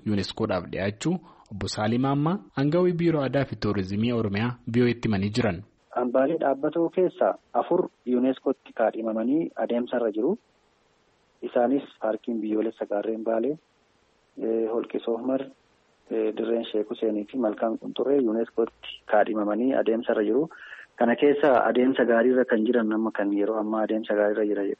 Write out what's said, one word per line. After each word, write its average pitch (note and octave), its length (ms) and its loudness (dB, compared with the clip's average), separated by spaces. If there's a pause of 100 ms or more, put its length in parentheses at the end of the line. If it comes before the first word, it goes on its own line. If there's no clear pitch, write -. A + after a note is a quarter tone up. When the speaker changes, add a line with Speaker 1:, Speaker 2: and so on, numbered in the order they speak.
Speaker 1:
yuuneskoodhaaf G2+ 680 -2
dhiyaachuu G#2+ 440 -2 (360)
Obbo F#2+ 160 -6
Saalim A#2 360 0
Ammaa C#3+ 340 0 (200)
aangawii F3 340 2
Biiroo E3 300 2
Aadaa C3 220 0
fi A2+ 120 -6
Tuurizimii G#2 560 0
Oromiyaa A2 420 0 (200)
V B2 80 6
O B2 40 6
Aatti A#2+ 220 0
himanii G2+ 220 0
jiran. G#2+ 320 0 (360)
Speaker 2:
Hambaalee C3+ 400 2
dhaabbatoo D3+ 560 0
keessaa B2+ 400 2 (180)
afur - 360 0 (180)
yuuneeskootti - 680 0
kaadhimamanii A2+ 840 0
adeemsarra A#2+ 560 -2
jiru. B2+ 260 -2 (1040)
Isaanis B2 400 0 (180)
paarkiin A2 400 -4
biyyoolessa G#2+ 460 -4
Gaarreen G#2+ 380 -4
Baalee, A2+ 320 -2 (1160)
holqi A2+ 320 -4
Soofmar, B2+ 360 -2 (960)
dirreen A2+ 340 -2
Sheek G#2+ 200 -2
Huseenii G#2+ 340 -2
fi C3+ 140 -8
malkaan A2+ 400 -2
Qunxurree B2+ 440 0
yuuneeskootti A2+ 840 -2
kaadhimamanii G#2+ 680 2
adeemsarra A2+ 480 0
jiru. B2 260 0 (480)
Kana A#2 200 2
keessa C#3+ 480 4
adeemsa B2+ 400 2
gaariirra A#2+ 400 4
kan A2+ 220 2
jiran A#2+ 220 2
nama A2 220 0
kan G2+ 220 -2
yeroo G2+ 260 0
ammaa G#2+ 240 -2
adeemsa G#2+ 320 -2
gaariirra G#2 320 2
jira G2+ 180 -2 (160)